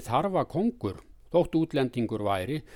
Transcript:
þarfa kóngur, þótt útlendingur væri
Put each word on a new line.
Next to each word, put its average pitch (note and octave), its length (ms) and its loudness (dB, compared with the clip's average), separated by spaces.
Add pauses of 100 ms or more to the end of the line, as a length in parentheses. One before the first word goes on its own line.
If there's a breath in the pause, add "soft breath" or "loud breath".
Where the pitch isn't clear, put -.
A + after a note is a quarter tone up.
þarfa D#3 420 2
kóngur, F#3+ 540 -2 (320)
þótt E3 240 4
útlendingur B2 680 0
væri G2 360 0 (140 loud breath)